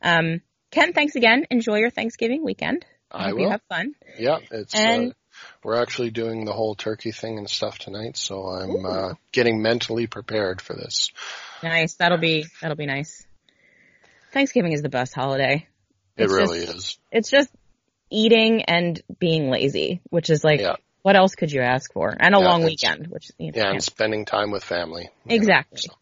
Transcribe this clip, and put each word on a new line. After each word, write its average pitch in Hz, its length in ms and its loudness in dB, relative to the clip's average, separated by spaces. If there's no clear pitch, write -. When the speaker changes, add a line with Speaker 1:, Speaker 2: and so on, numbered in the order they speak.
Speaker 1:
Um, 165 400 2
Ken, 330 220 2
thanks 294 220 0
again. 240 340 4
Enjoy 226 280 0
your 226 120 2
Thanksgiving 233 540 -4
weekend. 156 420 -4
Speaker 2:
I - 160 -8
Speaker 1:
Hope 98 80 -4
Speaker 2:
will. - 80 -2
Speaker 1:
you 190 60 2
have 208 200 -4
fun. 190 240 -6
Speaker 2:
Yeah, 135 180 0
it's, 110 240 -8
Speaker 1:
And 233 360 2
Speaker 2:
uh, - 20 -20
we're 113 180 0
actually 120 300 -4
doing 113 340 -6
the 104 80 -4
whole 107 220 -2
turkey 110 360 -6
thing 110 280 -10
and 101 100 -12
stuff - 300 -6
tonight, 107 380 -10
so 98 300 -8
I'm, 92 220 -8
Speaker 1:
Ooh. 92 180 -4
Speaker 2:
uh, 92 260 -4
getting 117 320 2
mentally 113 420 0
prepared 104 560 -4
for - 140 -12
this. - 340 -4
Speaker 1:
Nice. 165 320 -2
That'll 175 240 2
be, 160 260 0
that'll 156 160 -6
be 151 80 -6
nice. 143 400 -8
Thanksgiving 247 420 2
is 147 100 -2
the 143 60 -2
best 127 240 -4
holiday. 135 540 -2
Speaker 2:
It 113 80 2
Speaker 1:
It's 95 80 2
Speaker 2:
really 87 320 2
Speaker 1:
just, 87 120 -10
Speaker 2:
is. 95 200 -12
Speaker 1:
it's 220 200 0
just 277 180 4
eating 220 520 4
and 170 380 0
being 160 320 2
lazy, 127 600 0
which 170 200 0
is 151 140 4
like, 151 180 4
Speaker 2:
Yeah. 90 140 0
Speaker 1:
what 196 140 6
else 190 200 6
could 160 160 -2
you 135 100 0
ask 127 320 0
for? 87 240 0
And 185 180 6
a 196 40 8
Speaker 2:
Yeah, 185 60 4
Speaker 1:
long 175 160 6
Speaker 2:
and 165 80 4
Speaker 1:
weekend, 123 380 -4
which, - 320 -14
you 160 120 -8
know, - 40 -14
Speaker 2:
yeah, 107 120 0
and 98 80 0
Speaker 1:
yeah. 98 40 -4
Speaker 2:
spending 107 460 -2
time 104 260 -2
with 98 120 -6
family, 87 460 -6
you 113 40 -20
know, 233 60 2
Speaker 1:
Exactly. 202 460 2
Speaker 2:
so. - 200 -12